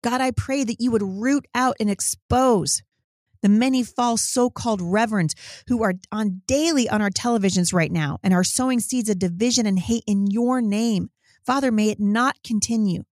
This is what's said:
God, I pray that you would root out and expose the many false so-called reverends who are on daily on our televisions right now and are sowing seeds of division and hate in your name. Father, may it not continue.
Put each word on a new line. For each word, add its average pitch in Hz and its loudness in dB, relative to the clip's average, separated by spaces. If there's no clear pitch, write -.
God, 247 -2
I 262 0
pray 269 -4
that 220 -6
you 247 0
would 226 2
root 214 -2
out 247 0
and 208 0
expose 240 0
the 202 4
many 247 4
false 233 -2
so-called 240 -2
reverends 202 0
who 233 0
are 185 0
on 208 -4
daily 285 2
on 214 0
our 202 2
televisions 196 0
right 165 0
now 151 -2
and 185 2
are 180 4
sowing 254 0
seeds 240 -4
of 190 -2
division 214 0
and 190 0
hate 226 -2
in 202 0
your 240 0
name. 214 -2
Father, 262 0
may 214 2
it 208 -8
not 220 0
continue. 214 -2